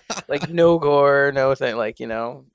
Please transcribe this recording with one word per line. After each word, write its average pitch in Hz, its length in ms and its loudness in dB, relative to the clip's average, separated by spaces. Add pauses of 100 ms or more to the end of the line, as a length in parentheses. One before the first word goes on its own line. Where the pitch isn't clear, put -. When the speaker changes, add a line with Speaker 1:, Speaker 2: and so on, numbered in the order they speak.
Speaker 1:
<laughs> - 200 -12
Speaker 2:
like, 160 200 -6
no 170 300 4
gore, 143 560 2
no 135 180 0
thing. 127 220 -4
Like, 113 240 -6
you 120 80 -10
know, 117 460 -10